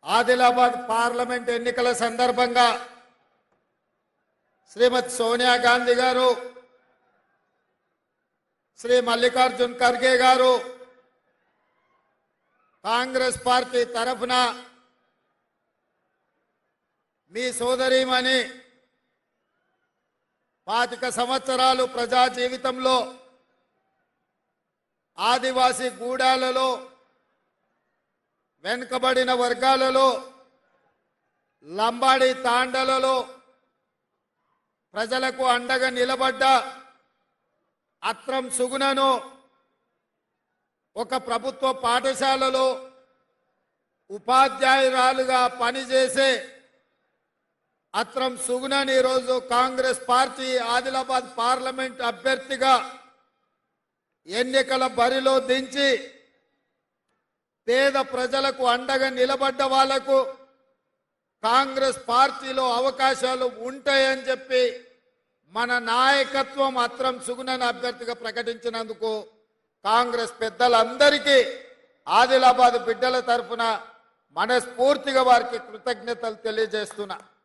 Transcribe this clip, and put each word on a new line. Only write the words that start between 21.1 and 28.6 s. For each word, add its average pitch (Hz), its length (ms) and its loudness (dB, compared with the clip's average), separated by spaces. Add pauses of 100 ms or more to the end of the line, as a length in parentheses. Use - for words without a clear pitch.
సంవత్సరాలు 262 680 0 (100)
ప్రజా 240 260 2 (160)
జీవితంలో 254 600 -2 (2250)
ఆదివాసీ 254 680 0 (120)
గూడాలలో, 262 680 0 (2000)